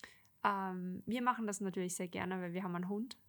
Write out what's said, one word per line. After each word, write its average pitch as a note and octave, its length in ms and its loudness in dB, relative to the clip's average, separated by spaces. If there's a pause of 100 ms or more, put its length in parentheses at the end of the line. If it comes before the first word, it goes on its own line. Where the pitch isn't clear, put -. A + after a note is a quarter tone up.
(440)
Ähm, F#3 640 0
wir A#3+ 160 2
machen A#3 240 4
das G3+ 140 -2
natürlich F#3 360 0
sehr F#3 120 -2
gerne, F#3 320 -2
weil F3 120 -2
wir F#3 100 0
haben F3+ 140 0
einen F3+ 120 0
Hund. G#3 280 -2 (120)